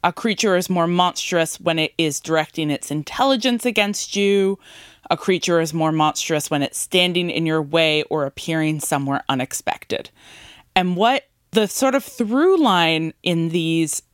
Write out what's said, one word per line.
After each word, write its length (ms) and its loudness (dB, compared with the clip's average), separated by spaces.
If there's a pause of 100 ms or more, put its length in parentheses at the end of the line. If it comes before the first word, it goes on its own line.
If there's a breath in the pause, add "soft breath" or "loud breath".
A 100 2
creature 440 0
is 120 0
more 180 2
monstrous 720 0
when 180 0
it 180 -2
is 240 -2
directing 500 -2
its 200 -6
intelligence 760 0
against 520 -2
you. 420 2 (520 loud breath)
A 60 2
creature 440 0
is 120 -2
more 200 0
monstrous 580 0
when 120 0
it's 160 -4
standing 520 2
in 160 -2
your 160 2
way 420 2
or 200 -2
appearing 560 -2
somewhere 480 -2
unexpected. 840 -4 (680 loud breath)
And 200 0
what 280 2 (280)
the 140 2
sort 280 0
of 100 0
through 540 0
line 640 2
in 280 0
these 520 0 (120)